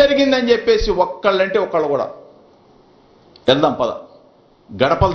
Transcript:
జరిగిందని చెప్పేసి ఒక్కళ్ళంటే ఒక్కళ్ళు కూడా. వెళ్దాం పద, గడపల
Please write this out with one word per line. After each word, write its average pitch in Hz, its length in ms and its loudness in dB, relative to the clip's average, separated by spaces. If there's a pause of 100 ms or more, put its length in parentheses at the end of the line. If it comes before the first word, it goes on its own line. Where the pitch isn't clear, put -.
జరిగిందని 269 520 2
చెప్పేసి 220 380 2 (140)
ఒక్కళ్ళంటే 196 600 -2
ఒక్కళ్ళు 156 300 -2
కూడా. 123 120 -2 (1400)
వెళ్దాం 139 320 0
పద, 117 100 -2 (920)
గడపల 185 320 2